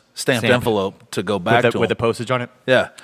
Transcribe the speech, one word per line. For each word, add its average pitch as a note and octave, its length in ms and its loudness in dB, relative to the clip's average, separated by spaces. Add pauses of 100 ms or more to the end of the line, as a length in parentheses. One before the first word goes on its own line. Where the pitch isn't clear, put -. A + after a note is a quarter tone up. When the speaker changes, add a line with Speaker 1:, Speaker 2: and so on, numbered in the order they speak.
(140)
Speaker 1:
stamped B2+ 320 -2
Speaker 2:
Stamped. B2 80 4
Speaker 1:
envelope G#2+ 560 -2
to A2 120 -6
go G2+ 160 -2
back G#2+ 180 2
Speaker 2:
With B2 80 4
the, A#2 80 6
Speaker 1:
to A2 80 -4
Speaker 2:
with A2+ 100 2
the - 40 0
Speaker 1:
'em. - 40 -8
Speaker 2:
postage A#2 320 -2
on B2+ 120 0
it? A#2+ 80 -10 (160)
Speaker 1:
Yeah. A#2+ 220 4 (160)